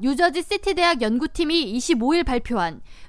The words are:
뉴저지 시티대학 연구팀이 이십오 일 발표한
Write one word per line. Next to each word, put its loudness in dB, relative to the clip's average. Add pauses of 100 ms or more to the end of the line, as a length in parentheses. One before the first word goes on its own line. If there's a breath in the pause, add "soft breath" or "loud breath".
뉴저지 2
시티대학 0
연구팀이 0
이십오 0
일 2
발표한 -2 (260 soft breath)